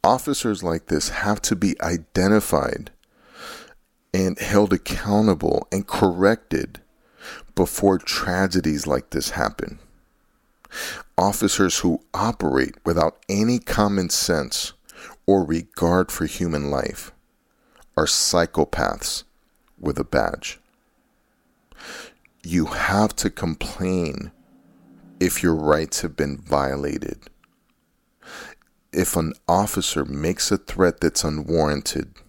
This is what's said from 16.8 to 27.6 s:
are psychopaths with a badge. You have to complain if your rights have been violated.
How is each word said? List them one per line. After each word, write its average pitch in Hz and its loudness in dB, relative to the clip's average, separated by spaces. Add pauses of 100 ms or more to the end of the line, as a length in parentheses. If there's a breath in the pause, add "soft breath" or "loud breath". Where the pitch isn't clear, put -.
are 78 2
psychopaths - 0 (540)
with 71 -4
a 71 -2
badge. - -2 (1800 loud breath)
You 82 0
have 104 0
to - -2
complain 82 -4 (880)
if 90 0
your 82 4
rights 76 2
have 80 -8
been 71 -2
violated. 71 -2 (1700 loud breath)